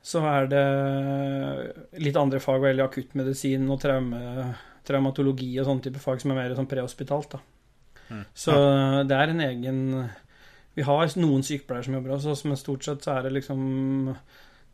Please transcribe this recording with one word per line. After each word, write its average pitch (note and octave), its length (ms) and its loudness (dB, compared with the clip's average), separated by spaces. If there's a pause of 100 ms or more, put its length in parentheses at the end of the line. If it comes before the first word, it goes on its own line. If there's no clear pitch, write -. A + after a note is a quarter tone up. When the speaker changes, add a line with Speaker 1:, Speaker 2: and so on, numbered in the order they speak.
Speaker 1:
så E3 220 -2
er C#3 240 4
det C#3 1500 0
litt C#3+ 140 0
andre C#3 240 4
fag, C3 220 2
veldig C3+ 260 4
akuttmedisin C3+ 800 -2
og C3+ 120 -2
traume-, B2 760 -2 (300)
traumatologi C3+ 760 0
og C3+ 80 2
sånn C3+ 160 0
type C#3 160 -8
fag C3 220 -2
som C#3 100 0
er C3 40 2
mer B2 200 -2
sånn C3 120 -2
prehospitalt, C3+ 640 -4
da. C#3 80 -12 (680)
Speaker 2:
Mm. G#2+ 160 -10 (100)
Speaker 1:
Så - 180 0
Speaker 3:
Ja. C#3 500 6
Speaker 1:
det C#3 140 0
er D3+ 120 4
en E3 120 0
egen, C3 680 -2 (680)
vi D#3 80 -4
har C#3+ 220 4 (120)
noen D3 260 4
sykepleiere C3 400 -6
som C3 120 -4
jobber C3 160 -4
hos C#3 160 -2
oss, C#3+ 180 -4
men C#3+ 100 0
stort C#3 280 -6
sett C#3+ 180 -4
så C3+ 160 -2
er B2+ 60 -2
det C3 100 -2
liksom, C3+ 840 -2 (580)